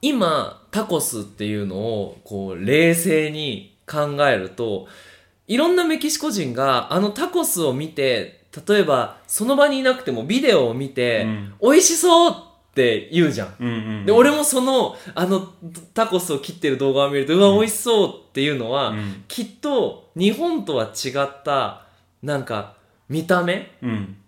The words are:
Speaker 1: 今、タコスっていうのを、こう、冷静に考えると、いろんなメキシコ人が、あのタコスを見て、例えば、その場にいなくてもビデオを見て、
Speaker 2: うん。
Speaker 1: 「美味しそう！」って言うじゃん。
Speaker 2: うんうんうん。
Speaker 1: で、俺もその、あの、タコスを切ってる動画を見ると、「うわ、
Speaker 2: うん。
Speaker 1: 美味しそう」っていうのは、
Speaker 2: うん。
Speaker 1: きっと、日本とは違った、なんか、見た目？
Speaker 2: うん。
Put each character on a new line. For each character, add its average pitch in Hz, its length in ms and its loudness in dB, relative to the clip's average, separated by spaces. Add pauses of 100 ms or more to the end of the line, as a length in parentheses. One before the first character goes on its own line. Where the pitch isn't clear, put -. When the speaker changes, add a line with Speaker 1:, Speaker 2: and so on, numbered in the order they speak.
Speaker 1:
今、 185 680 0
タ 208 140 -2
コ 165 160 -2
ス 117 200 -6
っ - 40 -8
て 101 200 -10
い 107 120 -4
う 101 100 -4
の 92 100 -6
を、 104 480 -6
こ 98 260 -8
う、 90 140 -8
冷 160 300 4
静 160 360 0
に 147 460 -8 (100)
考 147 300 -4 (100)
え 127 100 4
る 95 120 -6
と、 101 400 -6 (580)
い 226 120 0
ろ 320 100 2
ん 359 80 4
な 349 80 2
メ 320 140 0
キ 302 120 -4
シ - 80 -4
コ 302 120 -4
人 151 240 -4
が、 131 400 0
あ 180 60 2
の 208 100 0
タ 294 180 -4
コ 349 160 -2
ス - 180 -2
を 139 120 0
見 147 140 -6
て、 127 520 -2 (260)
例 208 140 4
え - 40 4
ば、 127 420 0
そ - 180 -4
の 269 120 2
場 285 120 6
に 269 120 0
い - 20 -4
な 254 120 2
く 254 80 -12
て - 80 -6
も 117 140 -4
ビ 214 160 0
デ 262 140 4
オ 131 140 4
を 117 60 -4
見 135 140 -6
て、 120 360 0
Speaker 2:
う - 40 -2
ん。 104 340 -8
Speaker 1:
「美 220 60 4 (100)
味 370 40 6
し 330 140 2
そ 339 320 6
う！」 - 40 2
っ - 420 -18
て 120 380 0
言 165 160 4
う - 20 0
じ 107 120 -6
ゃ - 20 -4
ん。 92 160 -14
Speaker 2:
う 123 40 -8
ん - 20 -2
う 120 40 -2
ん 117 40 -4
う - 20 -6 (260)
ん。 101 40 -4
Speaker 1:
で、 202 60 4
俺 247 180 8
も 302 120 0
そ 277 180 0
の、 254 360 0 (180)
あ 175 120 0
の、 190 260 -2 (400)
タ - 140 0
コ 180 120 0
ス 175 140 -4
を 143 60 -2
切 - 160 -10
っ - 20 -20
て 151 140 0
る 131 80 -2
動 135 160 0
画 139 100 4
を 139 60 0
見 143 80 -2
る 139 80 -2
と、 156 100 2
「う - 20 4
わ、 202 120 8
Speaker 2:
う 196 60 4
ん。 - 20 4
Speaker 1:
美 220 80 4
味 220 60 -4
し - 40 -6
そ 220 300 2
う」 - 20 -2 (220)
っ - 20 -20
て 135 80 -4
い 139 80 0
う 147 80 -2
の 113 140 -6
は、 135 180 -2
Speaker 2:
う 107 60 -4
ん。 101 340 -8
Speaker 1:
き - 140 -8
っ 202 40 -6 (140)
と、 254 560 -2
日 190 200 2
本 320 280 -2
と 151 120 -4
は 113 100 0
違 - 240 -8
っ 139 340 -4
た、 131 420 -4 (360)
な 139 160 -4
ん 123 60 -6
か、 107 300 -8 (340)
見 160 160 -4
た 180 180 2
目？ 175 280 -4 (120)
Speaker 2:
う 127 40 -6
ん。 101 300 -6 (120)